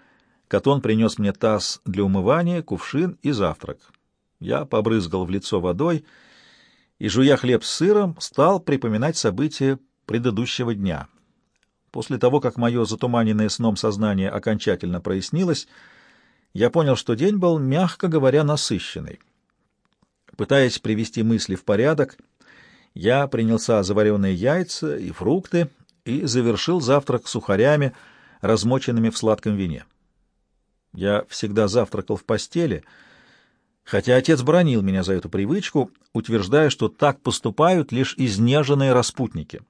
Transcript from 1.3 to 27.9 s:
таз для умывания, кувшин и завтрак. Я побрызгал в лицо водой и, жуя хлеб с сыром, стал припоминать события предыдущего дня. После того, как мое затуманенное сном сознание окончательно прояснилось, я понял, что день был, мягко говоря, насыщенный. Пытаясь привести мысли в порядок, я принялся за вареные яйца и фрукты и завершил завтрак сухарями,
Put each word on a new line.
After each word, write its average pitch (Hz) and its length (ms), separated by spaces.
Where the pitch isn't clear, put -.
таз - 500
для 98 200
умывания, 147 580
кувшин 151 580
и 143 120
завтрак. 92 460
Я 127 220
побрызгал 104 600
в 85 60
лицо 98 300
водой 143 440
и, 107 100
жуя 131 280
хлеб 123 260
с - 80
сыром, 196 480
стал 175 400
припоминать 135 580
события 135 640
предыдущего 120 720
дня. 95 320
После 127 260
того, 131 220
как 123 160
мое 120 280
затуманенное 110 640
сном 113 280
сознание 101 540
окончательно 98 720
прояснилось, 147 680
я 113 160
понял, 143 260
что - 180
день 185 220
был, 175 240
мягко 160 480
говоря, 147 340
насыщенный. 117 800
Пытаясь 127 440
привести 110 420
мысли 110 320
в - 100
порядок, 131 520
я 131 340
принялся 113 560
за 101 100
вареные 101 400
яйца 151 600
и - 160
фрукты 170 580
и 139 220
завершил 120 540
завтрак 131 480
сухарями, 123 640